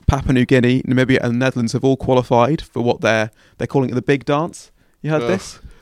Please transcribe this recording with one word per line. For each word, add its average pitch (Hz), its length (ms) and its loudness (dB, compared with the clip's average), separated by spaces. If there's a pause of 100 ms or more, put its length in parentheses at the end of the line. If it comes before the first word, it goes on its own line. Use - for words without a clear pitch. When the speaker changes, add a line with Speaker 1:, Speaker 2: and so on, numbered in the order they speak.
Speaker 1:
Papua 139 260 0
New 123 140 2
Guinea, 127 360 4
Namibia 127 380 2
and 117 140 -2
the 120 40 -2
Netherlands 123 340 -2
have 127 120 -2
all 135 120 2
qualified 127 680 0
for - 200 -8
what 120 180 -2
they're, 110 300 0 (280)
they're - 80 -4
calling 131 240 0
it 117 40 -6
the 123 80 -2
Big 143 220 0
Dance. 147 460 -4 (320)
You 143 80 -4
heard 151 120 0
Speaker 2:
Ugh. 120 60 -4
Speaker 1:
this? - 300 -4 (240)